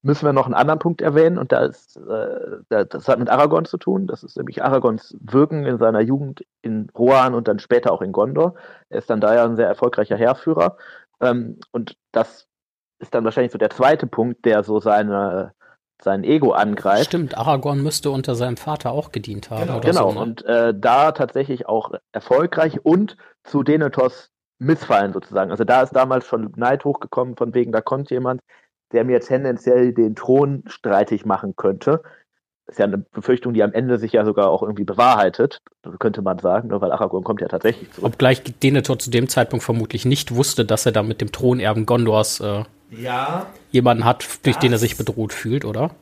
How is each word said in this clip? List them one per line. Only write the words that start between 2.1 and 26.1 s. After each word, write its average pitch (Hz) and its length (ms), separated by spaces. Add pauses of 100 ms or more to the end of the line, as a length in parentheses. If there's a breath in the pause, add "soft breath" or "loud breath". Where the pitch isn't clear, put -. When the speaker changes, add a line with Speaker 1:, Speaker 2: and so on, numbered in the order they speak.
Speaker 1:
da, 104 160
das - 240
hat 117 100
mit 120 100
Aragorn 151 360
zu 180 140
tun, 190 280
das - 160
ist - 140
nämlich - 260
Aragorns 123 580
Wirken 147 460
in 123 120
seiner 110 220
Jugend 135 440 (160)
in 110 360
Rohan 127 380
und 117 140
dann 104 100
später 120 340
auch 82 100
in 95 100
Gondor. 147 420 (360 loud breath)
Er 107 80
ist - 120
dann 107 100
da 107 140
ja 120 100
ein 117 120
sehr 113 100
erfolgreicher 104 500
Heerführer, 135 600 (440 loud breath)
ähm, 120 380 (140)
und 117 240 (160)
das - 340 (540)
ist - 140
dann 117 100
wahrscheinlich 117 280
so 107 60
der 107 120
zweite 143 360
Punkt, 117 380
der 107 180
so 107 160
seine, 101 760 (480 soft breath)
sein 98 220
Ego 139 300
angreift. 104 540
Speaker 2:
Stimmt, 170 300
Aragorn 139 460
müsste 147 280
unter 131 260
seinem 123 200
Vater 147 360
auch 147 180
gedient 101 400
haben 110 120
Speaker 1:
Genau, 123 160
Speaker 2:
oder 135 100
Speaker 1:
genau. 156 220
Speaker 2:
so, 104 40
ne? 104 60
Speaker 1:
Und, 113 240
äh, 117 320
da 123 340
tatsächlich 135 560
auch 107 260 (200)
erfolgreich 151 720
und 185 320 (260 soft breath)
zu 139 220
Denethors 139 640 (300)
Missfallen 107 540
sozusagen. 95 380
Also 104 140
da 123 180
ist 131 80
damals 131 340